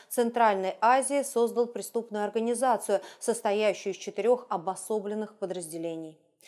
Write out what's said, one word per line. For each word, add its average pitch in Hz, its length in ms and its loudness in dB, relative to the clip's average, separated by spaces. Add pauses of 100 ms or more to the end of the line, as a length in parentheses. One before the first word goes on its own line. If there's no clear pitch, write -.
Центральной 226 720 2
Азии 262 440 4
создал 233 420 0
преступную 220 580 -6
организацию, 226 800 0 (180)
состоящую 208 760 0
из - 20 -18
четырёх 233 520 0
обособленных 208 880 -4
подразделений. 165 800 -8 (280)